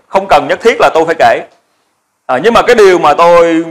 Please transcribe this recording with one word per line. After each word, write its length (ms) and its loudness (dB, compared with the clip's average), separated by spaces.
không 180 -4
cần 220 0
nhất 140 -4
thiết 180 0
là 140 0
tôi 120 0
phải 120 -4
kể. 220 0
À, 160 -4
nhưng 120 0
mà 80 2
cái 120 0
điều 240 4
mà 160 0
tôi 560 2